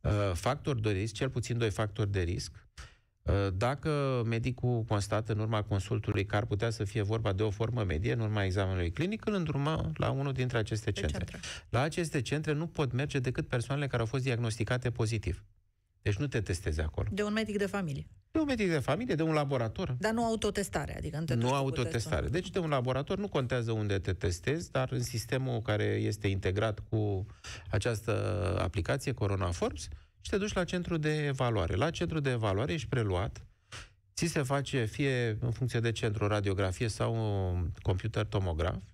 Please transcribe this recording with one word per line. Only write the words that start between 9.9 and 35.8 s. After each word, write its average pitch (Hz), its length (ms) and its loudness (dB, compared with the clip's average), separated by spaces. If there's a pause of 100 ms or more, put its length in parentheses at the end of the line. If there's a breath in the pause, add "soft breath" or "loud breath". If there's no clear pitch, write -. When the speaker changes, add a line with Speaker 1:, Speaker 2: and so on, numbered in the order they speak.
Speaker 1:
la - 160 0
unul 135 240 0
dintre 127 240 0
aceste 107 340 0
Speaker 2:
De - 80 -2
Speaker 1:
centre. 73 180 0
Speaker 2:
centre. - 220 -6 (300 loud breath)
Speaker 1:
La 120 120 2
aceste 156 400 2
centre 151 320 0
nu 156 140 0
pot 143 240 0
merge 139 280 2
decât 127 280 0
persoanele 135 400 0
care 120 140 0
au 113 60 2
fost 127 160 -2
diagnosticate 120 680 0
pozitiv. 107 520 -2 (580)
Deci 104 140 2
nu 147 120 0
te 123 140 0
testezi 82 400 -2
acolo. 78 300 -2
Speaker 2:
De 208 120 0
un 208 100 0
medic 214 240 0
de 202 80 2
familie. 170 420 -4 (240)
Speaker 1:
De 320 80 2
un 311 80 4
medic 214 220 2
de 160 100 4
familie, 160 360 0
de 156 80 2
un 160 100 2
laborator. 139 680 0
Speaker 2:
Dar 214 140 2
nu 233 120 2
autotestare, 202 720 -2
adică 151 220 -6
nu 165 60 -2
te 139 80 0
Speaker 1:
Nu 117 60 2
Speaker 2:
duci 123 100 2
tu 135 60 2
cu 139 60 2
Speaker 1:
autotestare. 123 600 0
Speaker 2:
testul. 143 180 0
Speaker 1:
Deci 180 100 -6
de 196 100 -2
un 165 100 0
laborator, 135 480 0
nu 202 100 -2
contează 123 440 0
unde 104 280 0
te 92 140 -2
testezi, 127 580 -2
dar 131 200 -2
în 127 120 -2
sistemul 123 580 -2
care 107 220 2
este 104 440 0
integrat 98 520 0 (100)
cu 104 360 0 (440 loud breath)
această 107 420 0 (500)
aplicație, 98 500 0
Corona 98 400 0
Forbes, - 360 -2 (340 loud breath)
și - 80 -10
te 214 80 0
duci 202 160 0
la 185 100 2
centru 175 340 -2
de 151 280 0
evaluare. 117 500 2
La 139 140 4
centru 165 300 -2
de 139 120 0
evaluare 110 420 2
ești 156 140 -4
preluat, 104 580 0 (680 loud breath)
ți - 120 0
se 160 160 0
face 135 440 0
fie 123 540 0
în 120 120 0
funcție 120 280 0
de 113 120 2